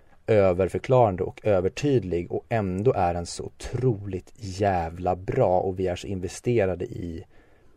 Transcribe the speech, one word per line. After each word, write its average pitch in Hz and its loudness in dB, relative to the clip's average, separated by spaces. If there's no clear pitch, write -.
överförklarande 95 4
och - -8
övertydlig 92 0
och 110 -4
ändå 101 0
är 87 0
den 87 -6
så - -10
otroligt 101 -4
jävla 90 -2
bra 92 2
och 92 -4
vi 92 0
är 90 -2
så - -12
investerade 92 -2
i 82 -10